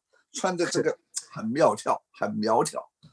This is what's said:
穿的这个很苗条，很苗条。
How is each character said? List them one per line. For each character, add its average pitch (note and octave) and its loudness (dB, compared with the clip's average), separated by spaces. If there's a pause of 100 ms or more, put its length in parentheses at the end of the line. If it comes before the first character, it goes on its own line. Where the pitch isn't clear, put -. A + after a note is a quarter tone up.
(340)
穿 F#3 -2
的 E3+ 2
这 - -2
个 - -2 (340)
很 G#2+ -8
苗 A2+ 4
条， - -2 (100)
很 G#2 -4
苗 A2 2
条。 - -6 (240)